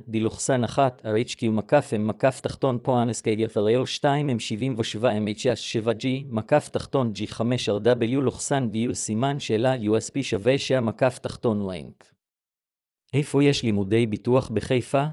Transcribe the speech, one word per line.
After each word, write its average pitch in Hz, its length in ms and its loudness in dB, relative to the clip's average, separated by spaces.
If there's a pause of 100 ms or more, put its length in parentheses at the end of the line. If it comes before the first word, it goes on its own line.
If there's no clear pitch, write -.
D 110 100 -2
לוחסן 117 460 0
ארבע 139 200 2
ה-H 120 500 -2
Q 113 160 -2
מקף 110 460 2
M - 20 2
מקף 120 420 0
תחתון, - 420 -2
פו, 123 200 2
אנס 120 180 -2
קייגר 110 280 0
פריו 113 380 2
שתיים 143 440 0
M 117 80 0
שבעים 117 400 -4
ושבע 113 400 0
M 104 200 -2
H - 20 -10
S 120 160 0
שבע 117 360 -2
G, 110 120 -4 (240)
מקף 127 440 0
תחתון 120 400 0
ג'י 101 140 -6
חמש 120 420 -2
R 107 40 2 (100)
W 120 380 2
לוחסן 131 520 0
וי 117 220 -2
סימן 131 460 -2
שאלה 123 360 0
U 107 120 -2
S 110 300 2
P 135 40 -2
שווה 117 360 2
שעה 127 220 0
מקף 120 420 0
תחתון 104 480 -2
לינק. 73 340 -12 (1080)
איפה 143 300 2
יש 143 180 4
לימודי 107 440 2
ביטוח 120 420 0
בחיפה? 127 640 0